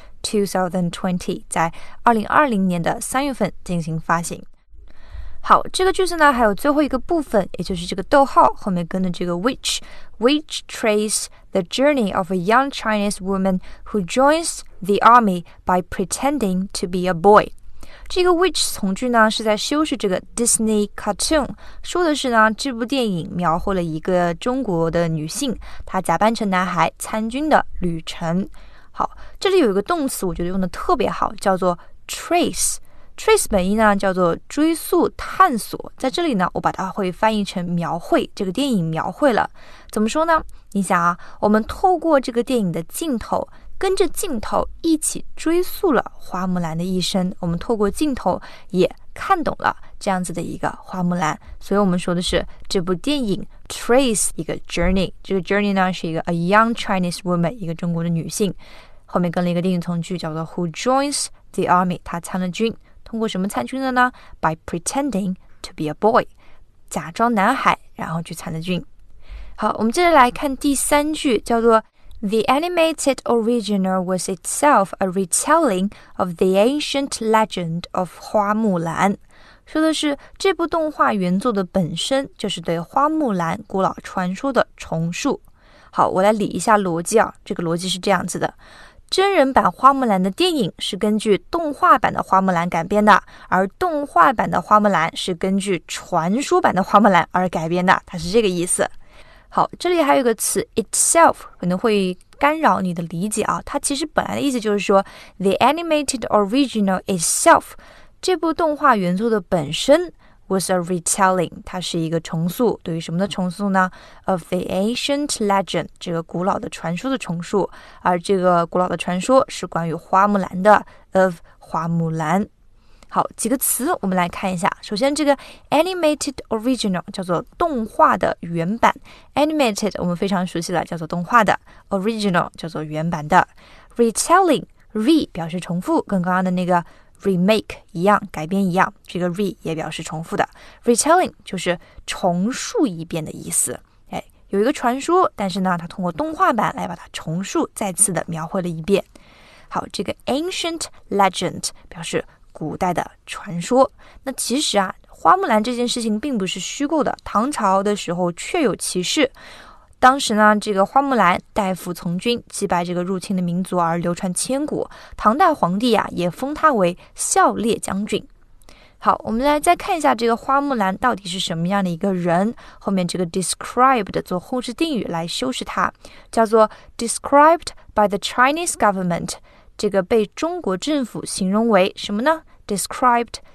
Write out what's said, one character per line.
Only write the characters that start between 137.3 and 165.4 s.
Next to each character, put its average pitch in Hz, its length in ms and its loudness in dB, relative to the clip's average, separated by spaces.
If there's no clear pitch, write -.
一 165 100 -6
样， 202 180 4
改 156 160 -8
编 196 180 0
一 175 80 0
样， 185 180 2
这 - 140 -8
个 180 100 -2
re 185 320 -4
也 160 140 -6
表 160 160 -6
示 165 100 -10
重 160 220 -8
复 208 120 -8
的。 - 140 0
Retelling 302 500 4
就 - 100 -8
是 175 240 -2
重 185 440 0
述 320 360 -2
一 165 180 -8
遍 165 180 -6
的 151 80 -10
意 - 200 -12
思。 - 280 -2
哎， - 140 -8
有 196 120 0
一 208 40 4
个 262 100 2
传 254 260 -2
说， 349 360 2
但 202 120 -4
是 185 120 -4
呢， 185 200 0
它 165 60 -10
通 - 160 -12
过 180 100 -2
动 311 220 -6
画 339 180 2
版 202 240 0
来 185 120 -6
把 175 80 -10
它 - 80 -16
重 170 300 -6
述， 302 320 -2
再 196 180 -6
次 - 180 0
的 165 160 -2
描 165 200 -8
绘 196 160 -4
了 175 40 -6
一 165 140 -6
遍。 185 240 0
好， - 240 -6
这 208 100 -6
个 - 120 -6
ancient 330 600 -4
legend 190 580 0
表 - 140 -16
示 - 240 -4
古 151 260 -8
代 180 160 0
的 - 160 -4
传 - 340 -10
说。 254 320 4
那 269 120 -10
其 262 280 -2
实 - 160 -2
啊， 190 160 0
花 - 280 4
木 381 120 0
兰 214 140 4
这 247 120 -2
件 240 140 -2
事 233 120 -4
情 220 200 -2
并 269 180 -4
不 190 80 -2
是 185 140 -6
虚 - 260 -6
构 294 180 0
的， - 200 -4
唐 240 280 -2
朝 196 300 2
的 208 140 0
时 180 180 -6
候 175 200 -2
确 - 280 -4
有 220 140 2
其 - 260 -4
事。 285 300 0
当 262 220 6
时 233 160 -2
呢， 214 260 6
这 214 100 -2
个 196 140 2
花 262 160 2
木 277 140 0
兰 185 260 4
代 190 220 0
父 180 180 -8
从 170 280 -6
军， 240 280 -2
击 - 200 -4
败 180 180 0
这 175 80 -4
个 175 80 -2
入 180 180 -2
侵 196 160 -4
的 185 60 0
民 175 220 -2
族 180 160 -2
而 170 180 2
流 170 160 -2
传 180 220 -4
千 269 280 -2
古。 285 240 -4
唐 220 180 2
代 339 160 4